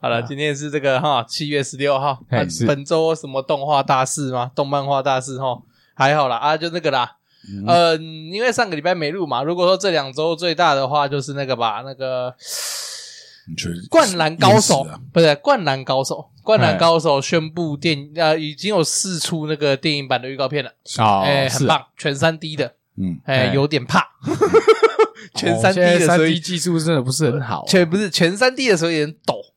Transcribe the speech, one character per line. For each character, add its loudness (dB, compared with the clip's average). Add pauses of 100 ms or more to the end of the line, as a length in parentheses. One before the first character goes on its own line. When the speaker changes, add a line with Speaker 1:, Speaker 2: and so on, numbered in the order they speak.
Speaker 1:
好 -4
了， 0
Speaker 2:
啊。 -2
Speaker 1:
今 -10
天 -2
是 -10
这 -4
个 2
哈， 0
七 -8
月 0
十 -8
六 0
号。 -2 (100)
Speaker 2:
哎， 0
是。 -4
Speaker 1:
啊， 2
本 0
周 0
什 -12
么 -4
动 -2
画 2
大 2
事 -4
吗？ -4
动 -2
漫 -2
画 0
大 0
事 -10
哈？ -4 (320)
还 4
好 2
啦， 0
啊， 0
就 -6
那 -6
个 0
啦。 -2 (300)
Speaker 3:
嗯。 -10
Speaker 1:
嗯， 4 (300)
因 -4
为 0
上 -2
个 -6
礼 -6
拜 2
没 -2
录 -4
嘛， -2
如 -2
果 0
说 4
这 0
两 -2
周 -2
最 -2
大 4
的 0
话， 0
就 -4
是 -8
那 -6
个 -2
吧， -2
那 -14
个 -6 (1120)
Speaker 3:
你 -12
觉 -8
得 -6 (140)
Speaker 1:
灌 2
篮 0
高 6
手， 2
Speaker 3:
淹 -2
死 -14
啊？ -18 (120)
Speaker 1:
不 4
是， 6
灌 2
篮 -2
高 0
手， -8 (120)
灌 4
篮 2
高 4
手 2
Speaker 2:
哎。 0
Speaker 1:
宣 -2
布 -4
电-， -2
呃， 2
已 -6
经 -4
有 4
释 -4
出 -4
那 -2
个 2
电 -2
影 -6
版 0
的 -10
预 -10
告 -2
片 -4
了。 -12 (280)
Speaker 2:
哦， 4
Speaker 1:
哎， 2
Speaker 2:
是 -4
啊。 -2
Speaker 1:
很 2
棒， 0 (100)
全 -4
三 0
D -10
的。 -4 (220)
Speaker 3:
嗯。 -4
Speaker 1:
哎， 0
Speaker 2:
哎。 0
Speaker 1:
有 2
点 -2
怕。 0 (160)
<laughs> 2
全 0
三 4
D 0
Speaker 2:
哦， 6
现 6
在 4
三 -
D -
Speaker 1:
的， 4
所 4
以 0
Speaker 2:
技 -6
术 0
真 0
的 0
不 -2
是 0
很 -2
好。 -6
Speaker 1:
全， 4
不 -2
是， -2
全 0
三 2
D -2
的， 6
所 0
以 0
有 0
点 -12 (100)
抖。 -2 (200)